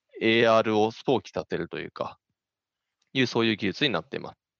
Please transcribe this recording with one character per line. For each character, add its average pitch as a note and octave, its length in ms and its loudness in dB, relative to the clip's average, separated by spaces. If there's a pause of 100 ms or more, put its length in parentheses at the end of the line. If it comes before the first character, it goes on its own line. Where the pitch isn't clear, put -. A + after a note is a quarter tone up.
(200)
エ A2+ 220 4
ー A2+ 100 6
ア A2+ 60 8
ー A2 60 4
ル A2 140 2
を A2 120 4
想 A2+ 300 0
起 - 100 -18
さ F2+ 180 -6
せ F2 80 -6
る E2 120 -4
と D#2+ 100 -10
い D#2+ 80 -8
う E2 60 -14
か、 - 260 -10 (960)
い C3 100 0
う、 A#2+ 60 2
そ A#2 140 0
う A#2 40 2
い A2 60 2
う G#2 40 -2
技 G2 120 -4
術 A#2 180 -2
に C3 60 0
な E2+ 80 0
っ - 80 -14
て - 80 -10
い - 40 -6
ま - 120 -14
す。 - 60 -20 (220)